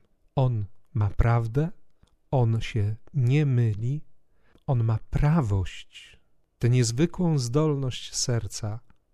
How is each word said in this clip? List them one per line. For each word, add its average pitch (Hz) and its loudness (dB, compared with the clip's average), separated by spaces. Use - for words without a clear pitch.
On 123 2
ma 107 2
prawdę, 117 0
on 113 2
się 107 -2
nie 139 2
myli, 120 0
on 123 2
ma 113 2
prawość, - 0
tę 120 2
niezwykłą 139 2
zdolność 135 -2
serca, 110 -4